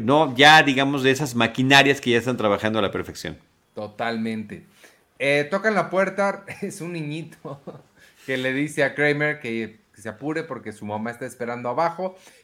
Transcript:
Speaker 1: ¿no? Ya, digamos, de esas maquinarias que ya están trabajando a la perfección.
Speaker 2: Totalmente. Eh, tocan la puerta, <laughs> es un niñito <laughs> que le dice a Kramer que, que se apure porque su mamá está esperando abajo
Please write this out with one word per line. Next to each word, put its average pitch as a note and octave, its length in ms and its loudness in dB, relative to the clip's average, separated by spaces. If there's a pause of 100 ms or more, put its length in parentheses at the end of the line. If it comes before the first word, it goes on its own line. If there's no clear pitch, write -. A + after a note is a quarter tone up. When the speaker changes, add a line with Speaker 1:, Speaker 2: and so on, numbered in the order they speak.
Speaker 1:
¿no? C3+ 340 2
Ya, D3+ 280 10
digamos, C#3 400 0
de C3+ 80 6
esas C3 240 -2
maquinarias C3 680 4
que A#2+ 100 0
ya A#2 60 6
están A#2 200 0
trabajando G#2+ 420 2
a - 20 2
la F#2 100 0
perfección. E2+ 460 -8 (360)
Speaker 2:
Totalmente. A2 920 -8 (540)
Eh, C#3+ 300 0
tocan G3+ 260 -2
la E3+ 140 0
puerta, G3 540 -2 (100)
<laughs> - 80 -16
es F#3+ 200 -10
un F3 120 -10
niñito D#3 680 -10 (320)
<laughs> - 320 -20
que C3 120 -4
le C3 160 -2
dice D3 300 -2
a E3+ 120 0
Kramer D3 440 0
que, A2+ 400 -8 (160)
que G#2 60 -20
se A2 80 -10
apure D3+ 340 -8
porque A2+ 300 -12
su G#2 120 -14
mamá G#2+ 260 -6
está B2 140 -12
esperando B2 440 -8
abajo E3 480 -4 (260)